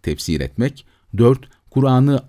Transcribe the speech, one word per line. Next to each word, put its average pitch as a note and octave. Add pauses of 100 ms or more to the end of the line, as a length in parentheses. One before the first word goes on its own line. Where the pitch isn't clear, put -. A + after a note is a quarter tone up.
tefsir D2+
etmek. A2+ (320)
Dört, C3 (220)
Kur'an'ı C3+